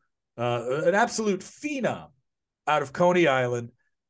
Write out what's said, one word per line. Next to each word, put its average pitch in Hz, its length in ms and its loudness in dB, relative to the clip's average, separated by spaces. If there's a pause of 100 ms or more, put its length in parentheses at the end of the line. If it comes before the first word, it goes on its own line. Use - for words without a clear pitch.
(380)
uh, 120 460 -4
an 175 100 2
absolute 214 460 0
phenom 202 680 -6 (580)
out 147 160 2
of 135 100 -10
Coney 180 340 4
Island. 120 440 0 (400)